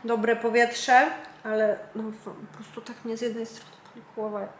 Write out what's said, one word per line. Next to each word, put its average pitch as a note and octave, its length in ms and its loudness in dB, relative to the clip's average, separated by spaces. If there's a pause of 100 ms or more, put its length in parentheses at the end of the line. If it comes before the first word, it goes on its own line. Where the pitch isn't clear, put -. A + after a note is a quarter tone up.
dobre A3+ 320 2
powietrze, A#3+ 680 4 (380)
ale G#3+ 340 2 (160)
no, A3 80 -6
w-, A3 220 -10
po G#3+ 320 -14
prostu - 240 -14
tak A#3 240 -14
mnie A3+ 120 -4
z A3+ 40 -10
jednej A3+ 260 -4
strony - 240 -16 (240)
boli A#3 100 -20 (120)
głowa. G#3+ 240 -6 (200)